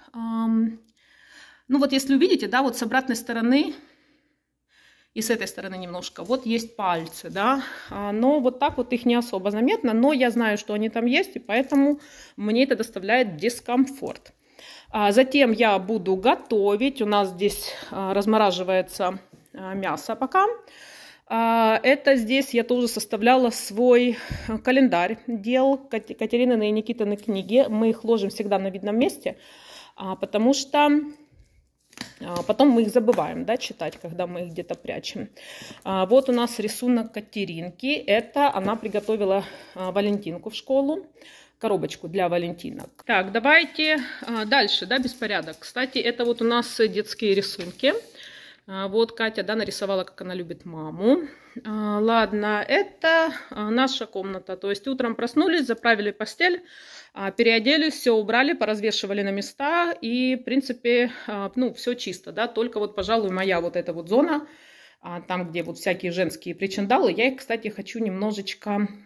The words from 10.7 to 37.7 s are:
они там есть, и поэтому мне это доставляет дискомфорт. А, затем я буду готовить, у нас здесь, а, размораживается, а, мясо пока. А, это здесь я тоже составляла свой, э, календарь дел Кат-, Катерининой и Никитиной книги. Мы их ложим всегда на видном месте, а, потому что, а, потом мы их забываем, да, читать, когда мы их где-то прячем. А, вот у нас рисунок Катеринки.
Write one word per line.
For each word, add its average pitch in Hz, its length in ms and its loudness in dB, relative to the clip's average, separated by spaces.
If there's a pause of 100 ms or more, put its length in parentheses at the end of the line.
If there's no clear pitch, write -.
они 214 160 -2
там 233 160 -2
есть, 294 320 0
и - 20 -10
поэтому 277 640 2 (360)
мне 220 280 2
это 269 120 2
доставляет 220 600 0
дискомфорт. - 960 -2 (580)
А, 208 220 2
затем 262 400 6
я 214 260 4
буду 190 380 -2
готовить, 220 840 2
у 208 40 0
нас 208 240 2
здесь, 190 420 -2 (180)
а, 190 240 -4
размораживается, 190 1040 2 (360)
а, 190 200 -10
мясо 190 420 -4
пока. 381 300 2 (800)
А, 226 560 4
это 277 340 4
здесь 254 380 0
я 226 100 2
тоже 240 240 2
составляла 233 640 2
свой, 240 640 4 (320)
э, 220 100 -4
календарь 226 680 2
дел 247 520 2
Кат-, 226 400 -8
Катерининой 233 500 2
и 214 40 2
Никитиной 214 440 -2
книги. 202 520 2
Мы 226 220 2
их 226 140 -4
ложим 214 260 0
всегда 202 280 -2
на 190 120 -4
видном 202 280 -4
месте, - 400 -2 (580)
а, 190 200 -8
потому 220 360 2
что, 294 380 2 (1300)
а, 175 220 -6
потом 254 280 4
мы 233 120 6
их 208 80 0
забываем, 180 560 2
да, 226 100 0
читать, - 460 -8
когда 175 240 -6
мы 175 160 -8
их 180 80 -10
где-то 170 240 -10
прячем. - 560 -10 (540)
А, 190 220 0
вот 262 220 6
у 247 40 2
нас 240 260 0
рисунок 226 560 -2
Катеринки. 196 800 -6